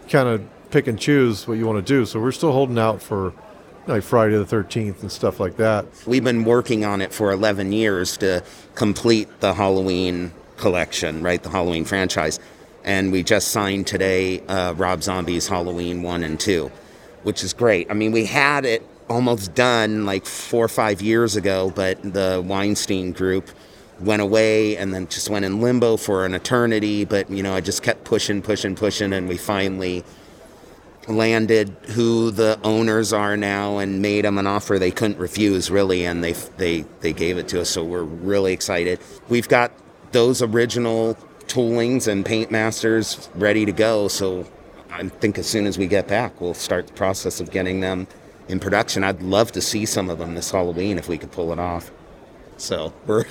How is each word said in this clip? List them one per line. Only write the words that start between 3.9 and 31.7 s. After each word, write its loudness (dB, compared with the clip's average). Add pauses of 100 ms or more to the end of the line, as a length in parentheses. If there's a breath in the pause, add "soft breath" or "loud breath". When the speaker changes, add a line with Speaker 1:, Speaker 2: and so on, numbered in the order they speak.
Speaker 1:
Friday 4
the 2
thirteenth -4
and -8
stuff -2
like -4
that. 2 (200)
Speaker 2:
We've 2
been 2
working 2
on 0
it -4
for 0
eleven 0
years 0
to 0 (320 loud breath)
complete 2
the 2
Halloween 0 (260)
collection, -2
right? 0
The -12
Halloween 0
franchise. -2 (440 loud breath)
And 0
we 2
just 2
signed 0
today, 0
uh, -2
Rob 0
Zombie's -2
Halloween -4
one -4
and -4
two, -2 (520 loud breath)
which -4
is -6
great. 2
I -2
mean, 0
we 2
had 0
it 0 (240)
almost 0
done, 2
like, -2
four -2
or 0
five 0
years 2
ago, 0
but -2
the 0
Weinstein -2
Group 0 (500 loud breath)
went 0
away 4
and -4
then -4
just -6
went -2
in -2
limbo 4
for 0
an -2
eternity. 0
But, -2
you -4
know, -2
I 0
just -4
kept -2
pushing, 0
pushing, -2
pushing, 0
and -2
we -2
finally -2 (1040 loud breath)
landed 2 (140)